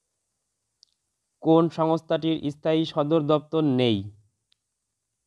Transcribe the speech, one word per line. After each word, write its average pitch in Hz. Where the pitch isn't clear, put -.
কোন 165
সংস্থাটির 160
স্থায়ী 160
সদর 156
দপ্তর 151
নেই? 123